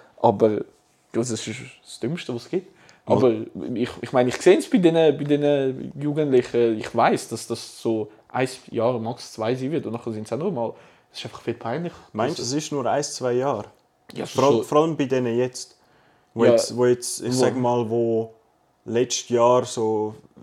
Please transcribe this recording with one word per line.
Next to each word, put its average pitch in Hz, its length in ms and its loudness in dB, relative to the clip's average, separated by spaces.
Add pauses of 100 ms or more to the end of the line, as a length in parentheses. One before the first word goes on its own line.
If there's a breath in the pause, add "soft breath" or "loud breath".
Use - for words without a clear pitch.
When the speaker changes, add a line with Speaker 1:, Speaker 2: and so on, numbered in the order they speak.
(220 loud breath)
Speaker 1:
aber, 110 300 4
ja, 104 100 -2 (520)
das 117 180 -2
ist 110 180 -6 (340)
das - 160 -20
Dümmste, 131 360 -6
was 117 80 -10
es - 60 -20
gibt. 190 180 -6 (400 soft breath)
Speaker 2:
Ja. 120 80 2
Speaker 1:
Aber 123 160 4 (420)
ich, 120 160 -4 (120)
ich 117 120 -8
meine, 127 160 4
ich - 100 -4
seh's - 300 6
bei 262 80 4
diesen, 170 160 4
bei 151 300 4
diesen 143 760 0
Jugendlichen, 131 800 2
ich - 180 -10
weiss, 131 320 2
dass - 200 -10
das - 340 -10
so 110 300 -2 (160 loud breath)
ein 127 200 -2 (220)
Jahr, 117 300 0
max 117 340 -10
zwei 113 220 -4
sein 131 160 -6
wird 165 160 -4
und 110 60 -6
nachher 117 180 -8
sind's 107 200 -10
auch 113 60 -2
normal. 139 360 -6 (360 soft breath)
Das - 100 -20
ist - 60 -10
einfach - 160 -16
viel 113 140 -6
peinlich. 156 380 -8 (200)
Speaker 2:
Meinst 123 240 -2
du, - 60 -8
Speaker 1:
Das 120 80 -6
Speaker 2:
es 151 140 -4
ist - 60 -14
nur 139 140 -4
ein, 120 180 0
zwei 127 300 -4
Jahre? 127 320 -2 (480)
Speaker 1:
Ja, 113 100 -10
es - 80 -10
ist - 40 -14
Speaker 2:
Vor 127 100 4
allem, 139 120 6
Speaker 1:
so 107 60 0
Speaker 2:
vor 147 180 0
allem 160 160 0
bei 139 80 0
denen 127 320 0
jetzt, - 400 -4 (560 soft breath)
wo 113 100 2
Speaker 1:
Ja. 123 100 8
Speaker 2:
jetzt, 113 220 2
wo 123 120 4
jetzt, - 340 0
ich 113 80 -4
Speaker 1:
Wo 127 40 -2
Speaker 2:
sag 127 220 2
mal, 120 360 0
wo 113 420 0 (520)
letztes 123 440 -2
Jahr 120 360 4
so 110 500 -2 (280)